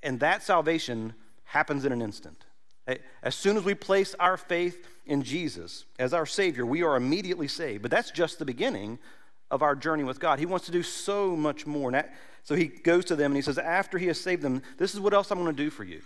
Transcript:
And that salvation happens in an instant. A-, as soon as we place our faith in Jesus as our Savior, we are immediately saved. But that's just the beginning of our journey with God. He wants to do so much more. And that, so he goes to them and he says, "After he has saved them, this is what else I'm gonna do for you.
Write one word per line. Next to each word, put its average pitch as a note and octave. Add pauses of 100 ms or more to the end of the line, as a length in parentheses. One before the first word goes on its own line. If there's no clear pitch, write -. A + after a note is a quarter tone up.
And C3
that E3+
salvation D3 (320)
happens D3
in C3+
an A#2+
instant. G#2 (440)
A-, B2+ (240)
as B2
soon G3+
as G3+
we G3+
place F#3+
our F#3
faith F3 (180)
in C#3
Jesus A#2+ (140)
as B2+
our D#3+
Savior, D3+
we D3
are D#3
immediately D3+
saved. A#2
But B2
that's G#3
just -
the E3
beginning B2 (500)
of C3+
our D3
journey D3+
with C3
God. D3+
He D#3
wants F3+
to E3+
do F3
so G3
much D3+
more. C#3+
And B2
that, C#3+ (280)
so -
he E3+
goes F3
to E3+
them C#3+
and C#3+
he C#3
says, C#3+
"After F3
he F3+
has E3
saved F3+
them, C3 (160)
this F#3+
is G#3
what G3
else G3+
I'm G3+
gonna E3+
do D3
for B2+
you. E2+